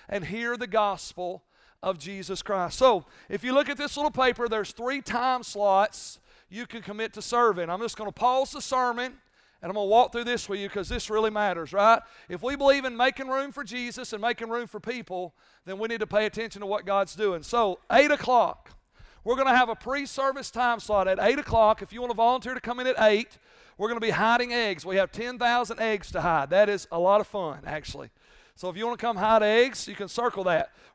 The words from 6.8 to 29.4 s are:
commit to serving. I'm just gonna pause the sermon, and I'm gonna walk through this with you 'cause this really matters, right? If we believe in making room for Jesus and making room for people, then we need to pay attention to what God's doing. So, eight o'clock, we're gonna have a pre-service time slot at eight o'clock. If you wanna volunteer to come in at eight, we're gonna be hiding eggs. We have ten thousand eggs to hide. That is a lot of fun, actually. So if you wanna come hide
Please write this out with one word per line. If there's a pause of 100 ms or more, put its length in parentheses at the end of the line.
commit
to
serving.
I'm
just
gonna
pause
the
sermon, (420)
and
I'm
gonna
walk
through
this
with
you
'cause
this
really
matters,
right? (280)
If
we
believe
in
making
room
for
Jesus
and
making
room
for
people, (300)
then
we
need
to
pay
attention
to
what
God's
doing.
So, (100)
eight
o'clock, (520)
we're
gonna
have
a
pre-service
time
slot
at
eight
o'clock.
If
you
wanna
volunteer
to
come
in
at
eight, (400)
we're
gonna
be
hiding
eggs.
We
have
ten
thousand
eggs
to
hide.
That
is
a
lot
of
fun,
actually. (460)
So
if
you
wanna
come
hide